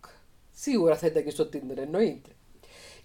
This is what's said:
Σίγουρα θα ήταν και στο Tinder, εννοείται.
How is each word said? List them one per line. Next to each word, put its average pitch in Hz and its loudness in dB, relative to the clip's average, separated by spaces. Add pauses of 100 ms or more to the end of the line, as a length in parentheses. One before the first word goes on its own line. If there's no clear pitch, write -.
(680)
Σίγουρα 170 4
θα 170 0
ήταν 156 0
και 147 -6
στο 151 -2
Tinder, 131 -10
εννοείται. 151 -2 (760)